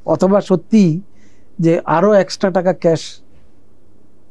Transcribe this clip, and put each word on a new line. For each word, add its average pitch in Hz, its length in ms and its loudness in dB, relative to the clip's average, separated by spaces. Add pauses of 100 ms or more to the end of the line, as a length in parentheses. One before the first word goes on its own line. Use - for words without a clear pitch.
অথবা 190 340 2
সত্যি 185 600 2 (580)
যে 165 260 2
আরো 170 280 2
এক্সট্রা 196 380 2
টাকা 180 220 0
ক্যাশ - 480 -2 (1120)